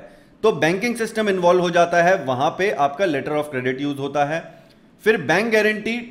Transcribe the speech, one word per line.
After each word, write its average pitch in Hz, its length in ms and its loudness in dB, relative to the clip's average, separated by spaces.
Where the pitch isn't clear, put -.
तो 214 100 2
banking 180 440 0
system 220 320 -4
involve 180 320 2
हो 175 100 0
जाता 170 320 4
है, 180 220 2
वहां 131 260 0
पे 190 200 -2
आपका 143 340 0
letter 151 340 -2
of 147 160 -4
credit 127 260 -4
use 143 180 -4
होता 143 260 -2
है। 160 180 -4
फिर 226 180 4
bank 190 300 0
guarantee 214 460 0